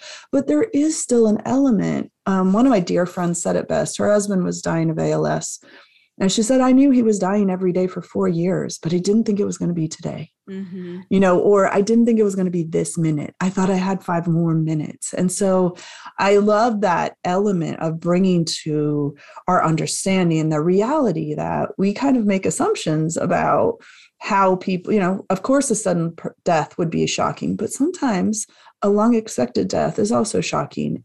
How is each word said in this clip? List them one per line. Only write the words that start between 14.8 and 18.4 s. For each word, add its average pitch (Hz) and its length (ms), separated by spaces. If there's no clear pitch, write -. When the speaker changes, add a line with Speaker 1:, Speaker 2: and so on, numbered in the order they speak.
Speaker 1:
And 180 180
so 185 440
I 202 180
love 208 440
that 165 420
element 180 560
of 160 200
bringing 175 460